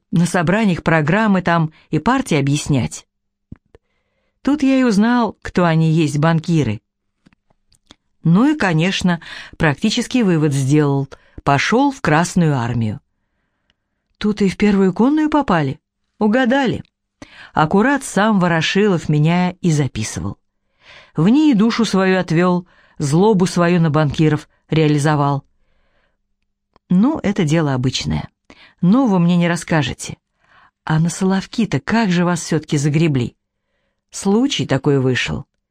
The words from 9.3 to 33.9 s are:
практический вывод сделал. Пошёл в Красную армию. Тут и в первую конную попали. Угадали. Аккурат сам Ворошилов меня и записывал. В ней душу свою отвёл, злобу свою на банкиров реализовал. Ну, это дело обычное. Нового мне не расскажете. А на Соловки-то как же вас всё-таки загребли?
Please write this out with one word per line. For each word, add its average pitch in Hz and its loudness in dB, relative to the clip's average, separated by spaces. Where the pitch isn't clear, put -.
практический 220 0
вывод 160 2
сделал. 139 0
Пошёл 226 2
в - -16
Красную 156 0
армию. 117 -4
Тут 208 -2
и 196 0
в - -8
первую 196 2
конную 294 0
попали. 180 -2
Угадали. 233 0
Аккурат 220 2
сам 208 0
Ворошилов 175 0
меня 170 0
и 175 0
записывал. 110 -4
В 160 2
ней 294 4
душу 220 0
свою 190 0
отвёл, 180 0
злобу 180 2
свою 175 0
на 165 2
банкиров 151 -2
реализовал. 147 0
Ну, 233 2
это 202 -2
дело 151 0
обычное. 131 -4
Нового 202 2
мне 175 2
не 170 2
расскажете. 160 -4
А 156 0
на 170 0
Соловки-то 190 -4
как 220 -2
же 175 0
вас 175 -2
всё-таки 156 -4
загребли? 143 0